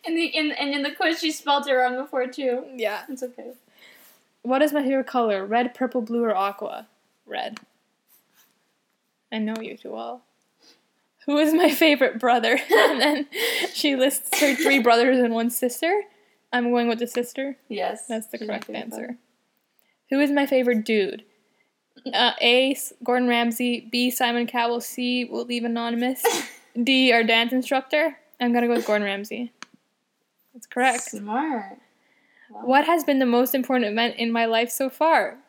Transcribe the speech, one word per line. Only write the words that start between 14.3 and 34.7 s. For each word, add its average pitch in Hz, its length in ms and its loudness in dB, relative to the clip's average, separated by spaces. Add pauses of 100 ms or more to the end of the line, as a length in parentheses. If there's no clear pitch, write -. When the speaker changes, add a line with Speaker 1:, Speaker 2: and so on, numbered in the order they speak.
Speaker 2:
her 277 140 4
three 277 240 4
brothers 240 400 4
and 233 160 2
one 226 160 0
sister. 339 540 -2 (460)
I'm 240 200 0
going 240 160 2
with 233 100 0
the 240 100 -4
sister. 262 480 -6 (140)
Speaker 1:
Yes. 202 380 -6
Speaker 2:
That's 220 200 -6
the 240 120 -14
Speaker 1:
She's 214 80 -8
my 214 80 -4
Speaker 2:
correct 214 100 -10
Speaker 1:
favorite 208 160 -10
Speaker 2:
answer. 220 160 -12
Speaker 1:
brother. 240 200 -10 (920)
Speaker 2:
Who 269 100 0
is 285 120 2
my 285 140 2
favorite 247 400 2
dude? 214 380 0 (880)
Uh, 233 260 2
A, 254 320 4
S-, - 220 -6 (100)
Gordon 247 240 2
Ramsay, 233 640 0
B, 247 200 0
Simon 240 340 0
Cowell, 240 360 -2
C, 247 440 -4
we'll 233 200 -8
leave 240 180 -4
anonymous, 233 600 -2 (420)
Speaker 1:
<laughs> 240 180 -4
Speaker 2:
D, 262 280 6
our 226 120 6
dance 233 280 2
instructor. 269 680 0 (220)
I'm 247 140 2
gonna 240 140 2
go 240 80 2
with 220 100 0
Gordon 208 200 0
Ramsay. 214 460 -8 (1000)
That's 247 140 -20
correct. 247 360 0
Speaker 1:
Smart. 220 760 -6 (720)
Wow. 214 140 -18
Speaker 2:
What 269 220 4
has 320 180 2
been 277 160 2
the 262 60 2
most 247 300 2
important 254 360 0
event 226 260 -2
in 233 140 -4
my 233 140 0
life 226 240 0
so 269 200 -4